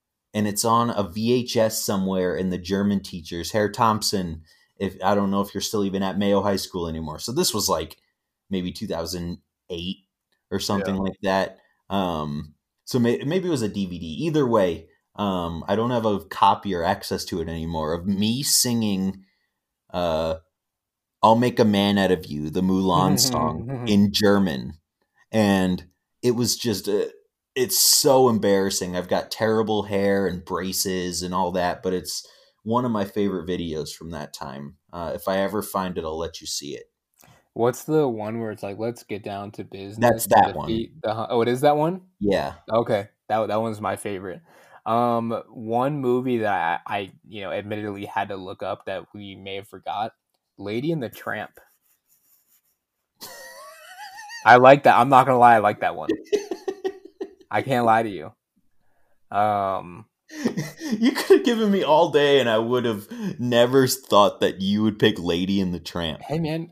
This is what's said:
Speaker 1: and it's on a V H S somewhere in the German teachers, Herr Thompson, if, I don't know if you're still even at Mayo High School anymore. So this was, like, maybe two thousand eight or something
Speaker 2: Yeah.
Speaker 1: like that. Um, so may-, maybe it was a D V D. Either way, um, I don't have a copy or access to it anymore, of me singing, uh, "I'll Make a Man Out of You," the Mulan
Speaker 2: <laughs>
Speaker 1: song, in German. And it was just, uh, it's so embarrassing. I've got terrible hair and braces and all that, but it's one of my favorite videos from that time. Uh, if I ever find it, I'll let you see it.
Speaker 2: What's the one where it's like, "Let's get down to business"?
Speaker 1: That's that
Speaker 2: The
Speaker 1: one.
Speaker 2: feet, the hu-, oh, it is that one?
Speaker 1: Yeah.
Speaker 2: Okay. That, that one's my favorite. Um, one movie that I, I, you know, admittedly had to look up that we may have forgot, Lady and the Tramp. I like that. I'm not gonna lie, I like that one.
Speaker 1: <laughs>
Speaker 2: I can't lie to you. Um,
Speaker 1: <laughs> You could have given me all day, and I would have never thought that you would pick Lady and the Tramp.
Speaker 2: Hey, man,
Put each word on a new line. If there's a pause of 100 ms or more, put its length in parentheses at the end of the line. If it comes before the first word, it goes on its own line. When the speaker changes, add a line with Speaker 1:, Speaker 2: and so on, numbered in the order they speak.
(340)
Speaker 1:
and
it's
on
a
V
H
S
somewhere
in
the
German
teachers,
Herr
Thompson, (340)
if,
I
don't
know
if
you're
still
even
at
Mayo
High
School
anymore.
So
this
was,
like, (520)
maybe
two
thousand (300)
eight (540)
or
something
Speaker 2:
Yeah.
Speaker 1:
like
that. (300)
Um, (320)
so
may-,
maybe
it
was
a
D
V
D.
Either
way, (280)
um,
I
don't
have
a
copy
or
access
to
it
anymore,
of
me
singing, (680)
uh, (840)
"I'll
Make
a
Man
Out
of
You,"
the
Mulan
Speaker 2:
<laughs>
Speaker 1:
song,
in
German. (520)
And (380)
it
was
just,
uh, (440)
it's
so
embarrassing.
I've
got
terrible
hair
and
braces
and
all
that,
but
it's (380)
one
of
my
favorite
videos
from
that
time. (140)
Uh,
if
I
ever
find
it,
I'll
let
you
see
it. (640)
Speaker 2:
What's
the
one
where
it's
like,
"Let's
get
down
to
business"?
Speaker 1:
That's
that
Speaker 2:
The
Speaker 1:
one.
Speaker 2:
feet, (100)
the
hu-,
oh,
it
is
that
one? (180)
Speaker 1:
Yeah. (120)
Speaker 2:
Okay. (200)
That,
that
one's
my
favorite. (440)
Um, (160)
one
movie
that
I,
I, (140)
you
know,
admittedly
had
to
look
up
that
we
may
have
forgot, (460)
Lady
and
the
Tramp. (3000)
I
like
that.
I'm
not
gonna
lie,
I
like
that
one. (720)
Speaker 1:
<laughs>
Speaker 2:
I
can't
lie
to
you. (1000)
Um, (240)
Speaker 1:
<laughs> (540)
You
could
have
given
me
all
day,
and
I
would
have (320)
never
thought
that
you
would
pick
Lady
and
the
Tramp.
Speaker 2:
Hey,
man,